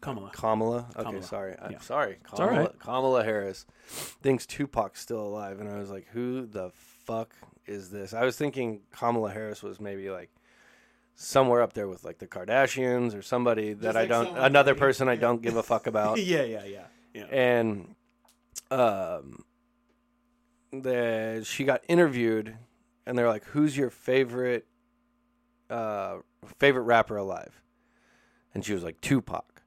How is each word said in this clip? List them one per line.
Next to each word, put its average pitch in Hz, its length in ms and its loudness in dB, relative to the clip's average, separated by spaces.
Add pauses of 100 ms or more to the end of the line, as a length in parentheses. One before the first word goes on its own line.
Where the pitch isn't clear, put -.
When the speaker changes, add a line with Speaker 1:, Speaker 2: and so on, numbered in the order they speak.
Speaker 1:
Kamala. 104 320 -10
Speaker 2:
Kamala? 113 440 0 (180)
Okay, 110 100 -6
Speaker 1:
Kamala. 101 180 -8
Speaker 2:
sorry. 95 380 -8
I'm 101 100 -12
Speaker 1:
Yeah. 98 80 -14
Speaker 2:
sorry. 123 440 -4
Speaker 1:
It's - 100 -20
all 156 140 0
Speaker 2:
Kamala, 220 180 2
Speaker 1:
right. - 140 -8
Speaker 2:
Kamala 127 440 2
Harris 101 420 -4 (220)
thinks - 580 -2
Tupac's 120 540 -4
still 113 220 -8
alive. 101 380 -8
And 104 100 -10
I 104 100 -8
was 101 100 -10
like, 95 180 -14
"Who 123 380 -6
the 98 280 -10
fuck - 600 -10 (320)
is 98 240 -12
this?" 98 240 -10
I 113 120 0
was 127 120 0
thinking 123 440 -4 (100)
Kamala 117 400 0
Harris 107 320 -10
was 101 160 -14
maybe, 98 300 -10
like, 90 200 -12 (880)
somewhere 123 460 4
up 117 120 2
there 104 140 -6
with, 90 160 -12
like, 85 160 -14
the 95 80 -14
Kardashians 123 920 0
or 98 40 -12
somebody 113 520 0
that 104 100 -12
Speaker 1:
Just, 110 140 0
Speaker 2:
I - 40 2
Speaker 1:
like, 113 80 0
Speaker 2:
don't, 117 180 2
Speaker 1:
someone 123 180 -4
Speaker 2:
another 139 280 8
Speaker 1:
big. 135 80 0
Speaker 2:
person 135 280 4
I 123 40 4
Speaker 1:
Yeah. 113 80 0
Speaker 2:
don't 120 200 2
give 117 140 -2
a 113 80 0
fuck - 240 0
about. 107 300 2
Speaker 1:
<laughs> 208 60 0
Yeah, 170 200 0
yeah, 110 220 -6
yeah, 98 200 -14 (280)
yeah. 104 180 -14
Speaker 2:
And, 117 640 2 (760)
um, 95 720 0 (1300)
the, 117 720 -2
she - 200 -4
got 131 220 2
interviewed, 117 680 4 (480)
and 123 120 -4
they're 120 120 4
like, 107 160 -2
"Who's 147 320 0
your 131 140 0
favorite, 123 720 0 (1040)
uh, 104 480 -6 (400)
favorite 135 260 4
rapper 113 340 4
alive?" 95 440 -8 (960)
And 101 100 -6
she 104 80 -4
was 90 100 -4
like, 82 180 -10
"Tupac." - 640 -2